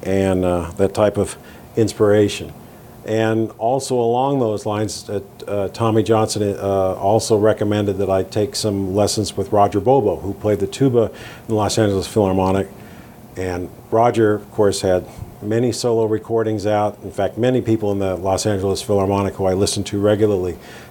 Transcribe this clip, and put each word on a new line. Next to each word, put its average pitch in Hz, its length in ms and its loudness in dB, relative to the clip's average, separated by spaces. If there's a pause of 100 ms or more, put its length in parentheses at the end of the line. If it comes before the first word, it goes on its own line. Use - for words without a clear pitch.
and, 95 420 2
uh, 87 320 0
that 95 160 0
type 104 240 2
of 98 200 -2 (380)
inspiration. 104 800 2 (520)
And 110 540 0
also 127 360 -2
along 123 440 0
those 107 260 -2
lines, 107 440 -4
uh, 101 120 -6 (260)
uh, 101 220 -4
Tommy 110 320 0
Johnson, 104 580 0
uh, 95 360 0
also 107 420 2
recommended 104 640 2
that 98 100 -2
I 95 140 2
take 101 320 -4
some 98 400 -2
lessons 104 420 0
with 98 140 -4
Roger 101 280 4
Bobo, 104 380 2
who 95 160 -8
played 104 260 0
the 98 80 -2
tuba 120 440 2
in - 360 -18
the 113 60 -4
Los 104 240 0
Angeles 101 300 2
Philharmonic. 95 600 2 (680)
And 90 320 -6 (220)
Roger, 113 420 4
of - 180 -8
course, 101 300 0
had 92 240 0 (360)
many 113 300 0
solo 113 340 0
recordings 110 600 -2
out. 104 380 0
In 98 80 -12
fact, 98 260 -2
many 123 240 2
people 110 300 0
in 101 80 -2
the 95 160 -2
Los 95 320 -2
Angeles 98 340 -2
Philharmonic 98 540 0
who 98 100 -2
I 92 80 2
listened 98 340 -2
to 101 120 -4
regularly 101 580 2 (320)